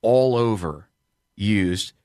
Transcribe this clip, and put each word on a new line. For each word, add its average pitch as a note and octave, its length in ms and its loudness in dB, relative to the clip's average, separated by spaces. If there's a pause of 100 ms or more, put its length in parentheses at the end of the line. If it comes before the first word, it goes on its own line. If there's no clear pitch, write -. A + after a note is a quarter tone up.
all B2+ 340 2
over F2+ 520 -4 (460)
used G2 580 -2 (120)